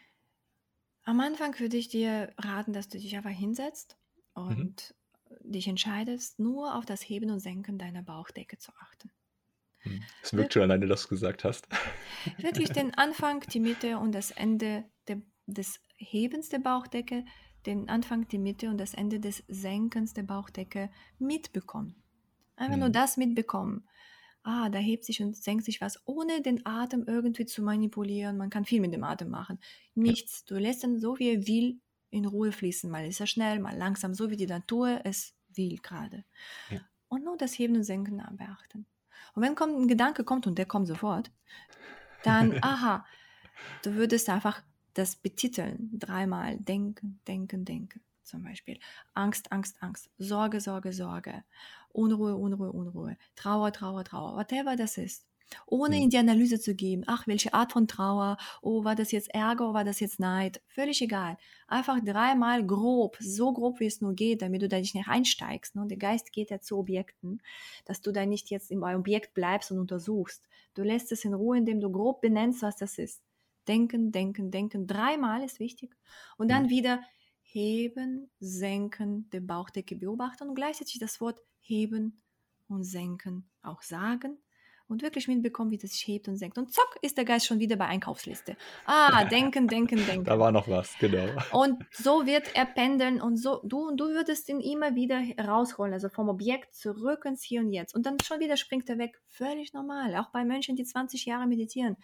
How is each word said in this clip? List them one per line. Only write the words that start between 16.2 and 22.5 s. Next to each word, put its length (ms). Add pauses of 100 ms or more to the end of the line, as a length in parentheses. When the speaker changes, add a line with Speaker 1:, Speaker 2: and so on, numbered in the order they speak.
Speaker 1:
der 100
Bauchdecke, 680 (400)
den 240
Anfang, 380
die 120
Mitte 300
und 80
das 160
Ende 260
des 280
Senkens 680
der 100
Bauchdecke 680 (300)
mitbekommen. 760 (600)